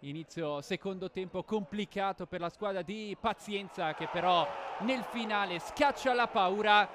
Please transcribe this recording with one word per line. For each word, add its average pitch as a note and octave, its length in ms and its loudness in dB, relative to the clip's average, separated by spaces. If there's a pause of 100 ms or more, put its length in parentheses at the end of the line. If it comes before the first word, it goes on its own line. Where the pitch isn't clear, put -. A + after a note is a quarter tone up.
Inizio D3 600 -6
secondo F#3 480 -4
tempo F#3 320 -6
complicato G3 840 -2
per F#3 120 -6
la E3+ 100 -2
squadra G3 340 -2
di G#3 360 -6
Pazienza G3 760 -2
che D#3+ 140 -6
però F3 380 4 (340)
nel A#3+ 240 0
finale G#3 520 -2
scaccia C4+ 560 2
la A#3+ 140 4
paura G#3 680 4